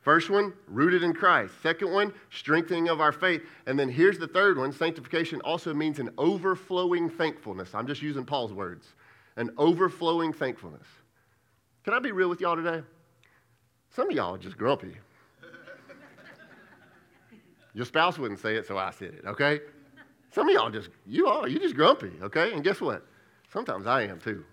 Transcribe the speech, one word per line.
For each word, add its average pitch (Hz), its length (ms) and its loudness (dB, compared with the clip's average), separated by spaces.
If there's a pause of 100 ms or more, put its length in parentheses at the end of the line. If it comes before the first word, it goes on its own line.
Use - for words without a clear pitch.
First 165 280 4
one, 202 240 2 (140)
rooted 170 360 2
in 170 100 2
Christ. 151 480 4
Second 165 300 -2
one, 202 220 2 (160)
strengthening 165 580 0
of 160 140 2
our 151 100 6
faith. 175 300 0 (240)
And 135 120 0
then 135 120 0
here's 170 280 4
the 165 100 -6
third 185 300 4
one. 135 140 -2
Sanctification 165 720 -4
also 160 320 -4
means 147 260 -2
an 123 180 -4
overflowing 180 920 0
thankfulness. 107 680 -6
I'm 113 120 -4
just 139 140 -6
using 139 220 -6
Paul's 127 300 -4
words. 92 420 -10 (400)
An 117 220 -4
overflowing 165 760 2
thankfulness. 110 560 -8 (960)
Can 202 100 -2
I 247 60 2
be 233 140 -4
real 185 160 2
with 175 100 -4
y'all 175 160 0
today? 165 260 -4 (1080)
Some 330 200 -2
of - 60 -2
y'all 95 200 -2
are - 20 -12
just 92 200 -14
grumpy. 113 380 -2 (2750)
Your 117 100 -6
spouse 160 340 2
wouldn't 104 200 -6
say 110 160 -2
it, 110 120 -6
so 98 100 -4
I 95 140 -4
said 87 240 -14
it, - 100 -20
okay? 143 340 0 (720)
Some - 160 0
of 381 60 4
y'all 113 160 2
just, 107 200 -8 (180)
you 330 180 0
are, 294 220 0
you're - 120 -2
just 359 140 -2
grumpy, 156 380 4 (100)
okay? 156 320 0
And 151 100 -6
guess 190 160 0
what? 123 240 -4 (480)
Sometimes 98 360 -6
I 123 160 2
am 95 160 -8
too. 104 340 -8